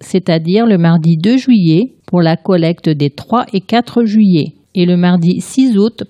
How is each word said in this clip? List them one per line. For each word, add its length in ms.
c'est-à-dire 640
le 120
mardi 380
deux 200
juillet 580
pour 160
la 140
collecte 520
des 220
trois 420
et 80
quatre 440
juillet, 500
et 100
le 120
mardi 440
six 380
août 320